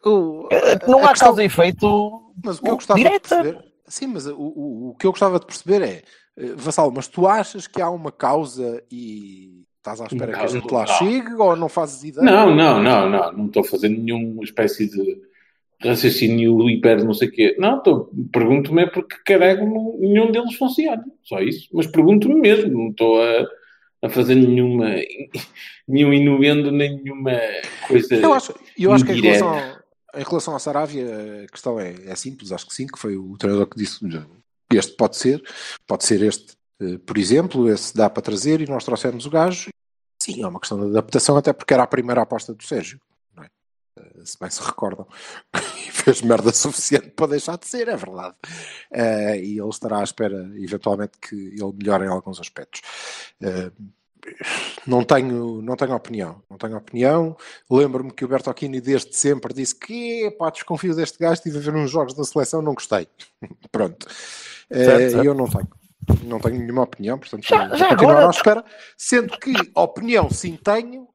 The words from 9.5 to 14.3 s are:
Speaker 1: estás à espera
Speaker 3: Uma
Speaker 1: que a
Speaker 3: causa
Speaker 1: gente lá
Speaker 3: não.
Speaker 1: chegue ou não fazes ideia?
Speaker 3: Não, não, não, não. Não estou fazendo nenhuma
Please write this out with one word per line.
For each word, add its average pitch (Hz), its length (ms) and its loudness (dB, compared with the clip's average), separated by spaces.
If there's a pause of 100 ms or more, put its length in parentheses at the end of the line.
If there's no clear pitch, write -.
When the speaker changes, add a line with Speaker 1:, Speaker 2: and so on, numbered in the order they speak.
Speaker 1:
estás 110 240 -14
à 113 40 -10
espera 120 200 -6
Speaker 3:
Uma 113 60 -6
Speaker 1:
que 110 60 -6
a - 20 -8
Speaker 3:
causa 123 200 -4
Speaker 1:
gente 120 140 -8
lá 120 60 2
Speaker 3:
não. 107 80 -2
Speaker 1:
chegue 226 480 0
ou 190 200 4
não 165 140 -4
fazes 139 340 -6
ideia? 151 220 0
Speaker 3:
Não, 196 300 8
não, 143 260 6
não, 107 260 4
não. 95 240 0
Não 107 140 -6
estou 104 180 0
fazendo 107 380 -2
nenhuma 113 420 -6